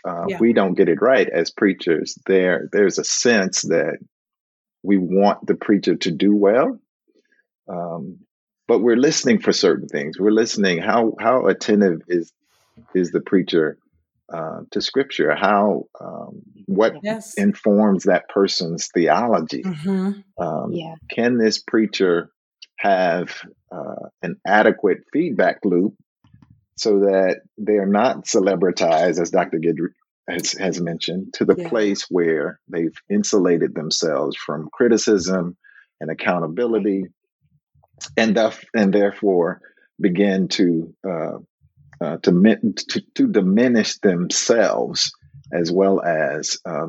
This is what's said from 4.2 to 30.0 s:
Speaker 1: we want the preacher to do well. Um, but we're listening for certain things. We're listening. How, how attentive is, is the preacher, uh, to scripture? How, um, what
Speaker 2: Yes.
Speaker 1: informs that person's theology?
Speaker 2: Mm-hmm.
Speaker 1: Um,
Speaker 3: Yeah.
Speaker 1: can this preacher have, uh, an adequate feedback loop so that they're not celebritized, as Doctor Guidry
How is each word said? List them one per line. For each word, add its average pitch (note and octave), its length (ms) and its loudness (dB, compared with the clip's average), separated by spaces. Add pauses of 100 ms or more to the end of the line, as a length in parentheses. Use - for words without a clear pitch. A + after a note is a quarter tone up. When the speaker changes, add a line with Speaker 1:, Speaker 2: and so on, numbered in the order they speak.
Speaker 1:
we G2 160 2
want F#2 480 2
the G2 80 2
preacher F#2+ 420 0
to F2+ 140 -4
do F#2+ 240 2
well. A#2+ 440 2 (880)
Um, F2 500 -10 (480)
but A2 140 2
we're A#2 160 2
listening B2+ 440 2
for G2+ 120 0
certain D#2 360 0
things. D2+ 300 -8
We're G2+ 120 2
listening. G#2+ 480 0
How, A2+ 420 0
how A#2+ 260 2
attentive F#2+ 640 2
is, F2 240 -4 (640)
is F2+ 160 0
the F2 100 -2
preacher, D#2+ 580 0 (540)
uh, D#2+ 280 -10 (100)
to - 100 -6
scripture? E2 540 -2
How, G2 500 2 (160)
um, E2+ 400 -16 (260)
what G3 360 2
Speaker 2:
Yes. G#3+ 320 -8
Speaker 1:
informs G2+ 720 2
that F#2 260 2
person's F2 580 -2
theology? A2+ 720 0
Speaker 2:
Mm-hmm. F#3+ 800 -6
Speaker 1:
Um, E2 300 -6
Speaker 3:
Yeah. E3 220 -8 (160)
Speaker 1:
can A#2+ 260 0
this A2 220 2
preacher F#2+ 720 0 (480)
have, F#2 520 0 (400)
uh, D#2 380 -12 (140)
an F2 240 -8
adequate G#2 640 2
feedback A#2+ 520 0
loop F2+ 300 0 (800)
so G2+ 240 2
that F#2+ 400 2 (180)
they're G#2 280 0
not G#2 380 2
celebritized, F2+ 960 2
as E2+ 100 -2
Doctor E2+ 280 -2
Guidry E2 320 -2 (380)